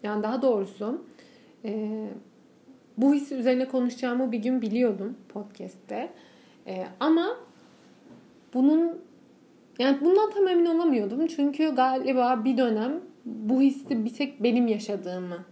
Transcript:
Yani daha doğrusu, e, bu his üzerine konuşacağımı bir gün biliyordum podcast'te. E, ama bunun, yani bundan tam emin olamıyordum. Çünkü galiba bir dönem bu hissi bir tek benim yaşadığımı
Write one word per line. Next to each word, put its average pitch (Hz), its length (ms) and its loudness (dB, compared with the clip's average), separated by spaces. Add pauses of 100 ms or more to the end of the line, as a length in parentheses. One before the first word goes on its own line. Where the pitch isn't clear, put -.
Yani 208 200 -4
daha 233 180 -2
doğrusu, 220 600 -2 (640)
e, 214 400 -6 (920)
bu 277 160 6
his 285 180 0
üzerine 254 360 0
konuşacağımı 247 640 -2
bir 240 60 -2
gün 247 240 0
biliyordum 220 560 0 (120)
podcast'te. 208 800 -12 (580)
E, 185 180 -8 (140)
ama 339 380 2 (1160)
bunun, 311 480 2 (800)
yani 269 220 2
bundan 392 300 4
tam 403 160 2
emin 349 180 4
olamıyordum. 311 600 0
Çünkü 285 480 0
galiba 254 720 2
bir 254 120 2
dönem 247 420 0 (260)
bu 220 360 0
hissi 269 440 2
bir 240 80 -4
tek 285 300 -6
benim 240 240 4
yaşadığımı 180 840 -6